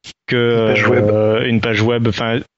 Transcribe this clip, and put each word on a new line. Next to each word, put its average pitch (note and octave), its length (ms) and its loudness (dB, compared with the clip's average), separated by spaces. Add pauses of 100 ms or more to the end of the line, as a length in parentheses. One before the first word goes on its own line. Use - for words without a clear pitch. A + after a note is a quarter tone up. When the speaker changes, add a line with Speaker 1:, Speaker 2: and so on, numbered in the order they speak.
(260)
Speaker 1:
que, A#2 440 0
Speaker 2:
Une G#2+ 40 2
page G#2 140 0
web. B2 200 2
Speaker 1:
euh, G#2+ 380 0
une A#2 140 0
page A2 220 0
web, A#2 260 0
enfin, A#2 320 -2 (180)